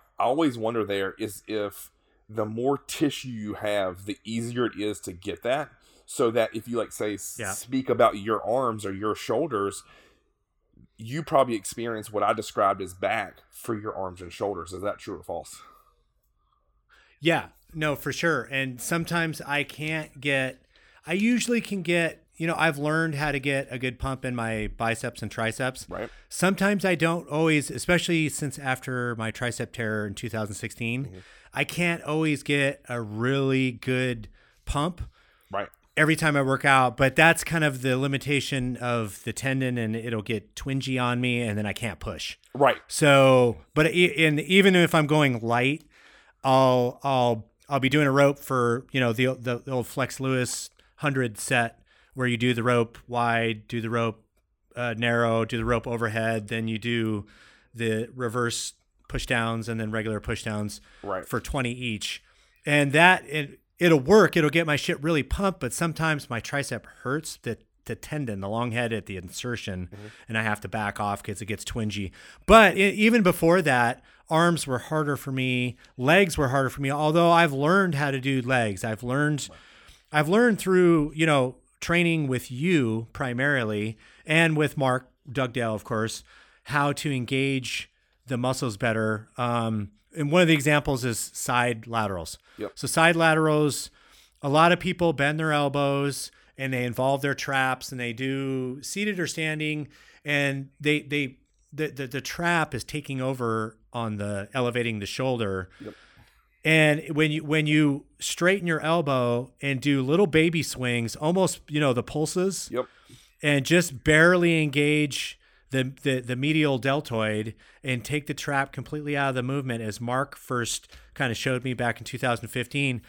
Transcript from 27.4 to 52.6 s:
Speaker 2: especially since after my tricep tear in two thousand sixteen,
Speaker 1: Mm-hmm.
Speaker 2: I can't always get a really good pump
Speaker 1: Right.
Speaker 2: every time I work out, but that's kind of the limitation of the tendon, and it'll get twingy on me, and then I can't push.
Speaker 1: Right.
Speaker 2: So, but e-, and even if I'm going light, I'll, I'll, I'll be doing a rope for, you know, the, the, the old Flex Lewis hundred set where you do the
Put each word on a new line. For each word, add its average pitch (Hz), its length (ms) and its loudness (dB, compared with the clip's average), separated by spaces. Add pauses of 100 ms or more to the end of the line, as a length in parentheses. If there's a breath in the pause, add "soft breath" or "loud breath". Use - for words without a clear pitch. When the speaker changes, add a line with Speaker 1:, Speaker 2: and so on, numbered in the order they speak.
Speaker 2:
especially 165 580 0
since 143 300 -6
after 127 560 -4
my 110 160 -4
tricep 120 400 -6
tear 107 340 -4
in 98 100 -6
two 117 140 -8
thousand 107 260 -6
sixteen, 120 500 -6
Speaker 1:
Mm-hmm. 92 120 -14 (400 loud breath)
Speaker 2:
I 139 60 0
can't 170 400 -2
always 151 400 0
get 143 460 0
a 120 120 -6
really 131 720 0
good 123 560 -4 (380 soft breath)
pump 156 360 -2 (480 soft breath)
Speaker 1:
Right. 98 200 -6 (260)
Speaker 2:
every 156 220 4
time 160 180 2
I 143 60 4
work 135 240 0
out, 131 320 6
but 135 180 4
that's 160 300 6
kind 165 180 0
of 135 180 0
the 127 160 2
limitation 135 800 -2
of 117 480 -4
the 117 80 -6
tendon, 131 460 -2
and 110 180 -2
it'll 113 260 -4
get 104 340 -6
twingy 131 460 -4
on 123 200 0
me, 123 200 0
and 107 160 -2
then 107 80 -2
I 101 60 -2
can't 104 300 -6
push. - 340 -10 (180)
Speaker 1:
Right. 127 220 4 (140)
Speaker 2:
So, 135 720 6 (140)
but 156 120 4 (100)
e-, 160 320 4
and 151 140 2
even 185 340 6
if 175 180 6
I'm 156 140 4
going 139 320 4
light, 120 460 0 (580 soft breath)
I'll, 127 600 4
I'll, 123 420 2 (240)
I'll 139 100 0
be 131 80 2
doing 147 200 4
a 135 40 4
rope 143 260 6
for, 123 540 0
you 139 80 -2
know, 120 140 2
the, 123 140 2 (120)
the, 120 200 -4
the 135 120 -12
old 123 160 -2
Flex - 320 -6
Lewis 131 500 -4 (280 soft breath)
hundred 131 400 -2
set 117 420 0 (360 soft breath)
where 127 120 0
you 120 80 2
do 123 180 2
the 117 100 -2